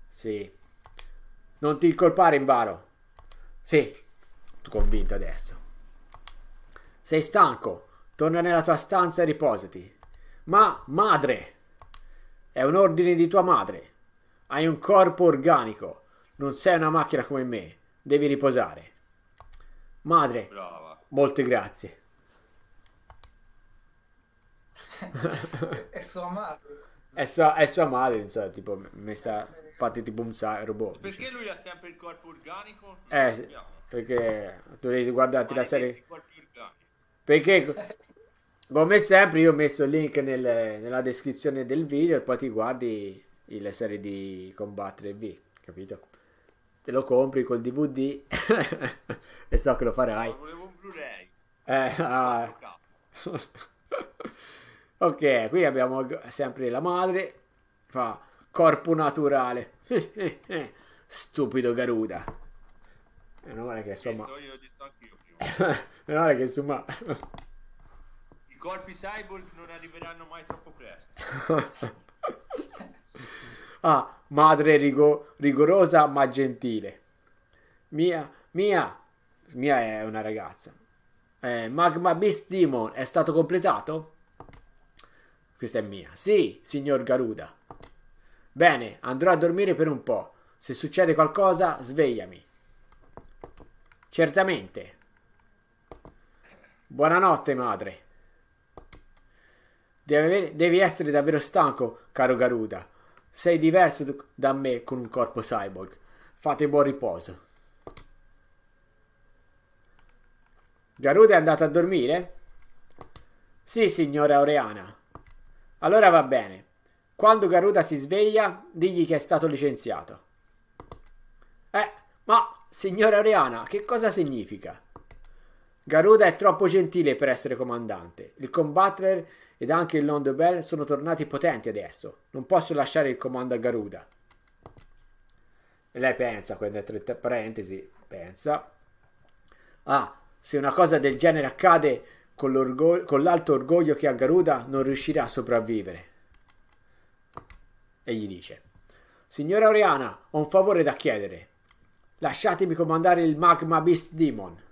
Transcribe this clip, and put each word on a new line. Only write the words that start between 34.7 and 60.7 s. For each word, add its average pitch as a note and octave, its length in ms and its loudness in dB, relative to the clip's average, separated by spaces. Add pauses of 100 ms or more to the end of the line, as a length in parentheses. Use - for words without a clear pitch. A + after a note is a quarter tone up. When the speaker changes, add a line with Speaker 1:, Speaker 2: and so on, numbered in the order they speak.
Speaker 1:
dovrei B2 300 -4
guardarti B2+ 460 -2
la B2+ 80 -2
Speaker 2:
Maledetti B2+ 200 -4 (100)
Speaker 1:
serie. - 140 -20
Speaker 2:
corpi - 320 -20
organici. - 360 -20 (480)
Speaker 1:
Perché, D#3+ 760 2 (720)
come D#3+ 280 4
sempre, F#3+ 400 6
io E3 120 8
ho D3 40 4
messo D3 280 0
il C3+ 60 0
link D#3 280 -2
nel, C3+ 240 -2
nella A#2 600 -4
descrizione C3 640 -6
del D3 220 -4
video D3 300 0
e - 40 -4
poi B2+ 160 -4
ti C3+ 120 -6
guardi A2 720 -6 (220)
la G2+ 260 -12
serie G#2 280 -8
di F#2+ 560 -12
Combattere G2+ 600 -12
V, G#2 220 -14 (240)
capito? F#2+ 400 -18 (840)
Te C#3+ 80 -12
lo C3 120 0
compri C3 400 2
col A#2+ 180 -4
D B2 100 -6
V D3 160 -2
D C3+ 420 -6
<laughs> - 1200 -6
e - 80 4
so C3 180 0
che - 80 -4
lo A#2 80 0
farai. A#2 380 -2
Speaker 2:
No, A2+ 80 -12
volevo D#3+ 280 -18
un F#3+ 140 -20
Blu-ray. B2+ 480 -18 (360)
Speaker 1:
Eh, C3 340 -2
ah. B2 600 -2
Speaker 2:
quattro - 800 -20
K. - 100 -20
Speaker 1:
<laughs> - 60 -20 (1400)
Ok, C#3 500 2
qui F3 140 0
abbiamo C3 440 0
g-, - 220 -12
sempre B2+ 420 -8
la B2 80 -4
madre, F3+ 560 -4 (500)
fa A#2 340 -8 (300)
corpo E3 460 2
naturale. C#3 800 -2 (120)
<laughs> F#3 880 -8 (320)